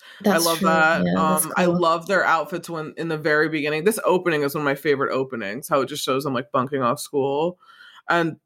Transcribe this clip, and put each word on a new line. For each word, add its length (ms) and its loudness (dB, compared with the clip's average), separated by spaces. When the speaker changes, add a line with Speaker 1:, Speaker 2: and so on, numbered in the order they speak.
Speaker 1:
I 40 -6
Speaker 2:
That's 220 2
Speaker 1:
love 140 0
Speaker 2:
true. 80 2
Speaker 1:
that. 360 4
Speaker 2:
Yeah, 80 0
that's 180 2
Speaker 1:
Um, 100 -10
I 80 2
Speaker 2:
cool. 160 2
Speaker 1:
love 260 0
their 180 2
outfits 460 -2
when, 260 -10
in 120 -6
the 100 -4
very 300 2
beginning. 360 -2
This 200 4
opening 380 2
is 120 -2
one 80 -4
of 40 -2
my 100 0
favorite 360 0
openings, 560 -4
how 120 2
it 80 -2
just 160 -8
shows 180 0
them, 100 -4
like, 200 -6
bunking 300 -2
off 180 0
school. 580 -2
And 380 0